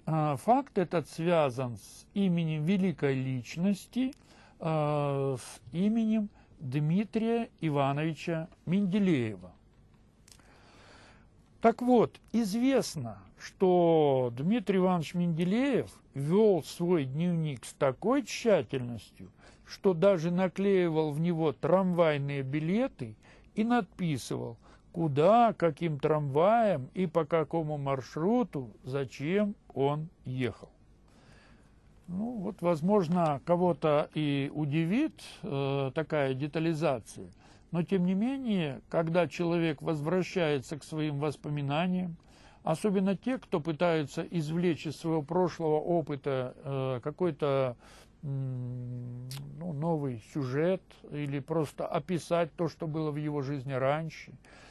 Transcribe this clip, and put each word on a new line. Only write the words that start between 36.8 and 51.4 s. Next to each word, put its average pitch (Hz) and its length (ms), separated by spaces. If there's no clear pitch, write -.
но, 170 140
тем 180 200
не 185 100
менее, 202 760
когда 165 400
человек 165 520
возвращается 156 960
к 131 60
своим 151 380
воспоминаниям, 156 960
особенно 190 520
те, 254 220
кто - 220
пытаются 160 600
извлечь 165 680
из 135 80
своего 160 260
прошлого 165 540
опыта, 147 800
э, 131 380
какой-то, 143 720
м, 123 1080
ну, 170 140
новый 143 500
сюжет 151 480
или 147 280
просто 147 480